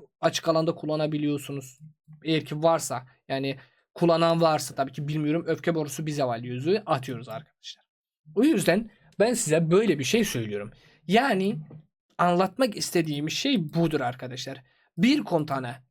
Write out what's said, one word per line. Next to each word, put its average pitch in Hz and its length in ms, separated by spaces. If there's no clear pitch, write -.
açık 160 280
alanda 165 260
kullanabiliyorsunuz. 151 1040
Eğer 156 200
ki 151 180
varsa 156 440
yani 135 280
kullanan 165 460
varsa 160 340
tabii 135 180
ki 147 160
bilmiyorum. 151 380
Öfke 160 280
borusu, 156 320
bir 151 60
zeval 123 320
yüzüğü 139 420
atıyoruz 123 420
arkadaşlar. - 560
O 202 80
yüzden 220 480
ben 226 160
size 156 360
böyle 180 280
bir 135 60
şey 214 200
söylüyorum. 104 480
Yani 208 500
anlatmak 185 580
istediğim 156 540
şey 196 440
budur 160 260
arkadaşlar. 131 640
Bir 254 260
kontana 143 500